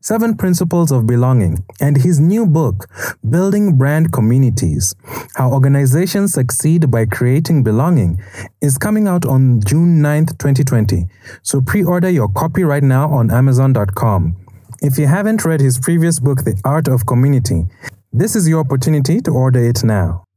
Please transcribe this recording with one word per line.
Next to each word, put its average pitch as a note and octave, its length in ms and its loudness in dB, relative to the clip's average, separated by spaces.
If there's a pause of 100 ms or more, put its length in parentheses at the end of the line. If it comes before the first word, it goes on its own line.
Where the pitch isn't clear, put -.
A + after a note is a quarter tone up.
Seven A3 360 -2
Principles F3 560 0
of A#2 160 0
Belonging, A#2+ 580 0 (140)
and C#3+ 160 0
his C#3+ 240 2
new G3+ 260 2
book, C#3+ 420 -2 (400)
Building F#3+ 480 2
Brand D3+ 360 0
Communities, A2 840 0 (400)
How B2+ 180 -2
Organizations C#3 800 0
Succeed D3+ 560 0
by A#2 160 0
Creating C3 600 0
Belonging, A2 580 0 (400)
is C3+ 160 0
coming G#3+ 300 0
out F3 180 -2
on C3 340 2
June D#3+ 400 2
ninth, D3+ 380 0
twenty C#3 240 0
twenty. G2+ 440 0 (360)
So - 180 -2
pre-order F3 480 0
your C3+ 200 0
copy E3 340 -2
right D3 200 0
now C3+ 280 2
on A#2+ 220 0
amazon C3 400 2
dot G2+ 240 -2
com. F2+ 400 0 (440)
If C#3 180 0
you D3 100 2
haven't G#3 360 0
read D#3+ 160 0
his C3 200 2
previous E3 400 0
book, C3+ 240 0
The F#2+ 200 -2
Art D#3 220 0
of A#2+ 180 0
Community, B2 640 0 (460)
this F#3+ 240 0
is F3+ 120 0
your D#3+ 120 2
opportunity D3 640 0
to C3+ 100 -2
order B2+ 260 2
it A#2+ 240 0
now. F#2 420 -2 (120)